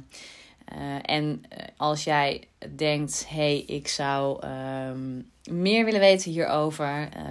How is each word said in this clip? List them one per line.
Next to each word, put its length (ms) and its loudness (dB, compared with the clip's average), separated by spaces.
Eh, 120 -14
en, 480 -2
eh, 160 -14
als 260 0
jij 440 2
denkt, 540 0
"Hey, 300 2
ik 280 -6
zou, 540 0
ehm, 800 -8
meer 340 4
willen 140 2
weten 320 8
hierover, 840 0
eh, 180 -10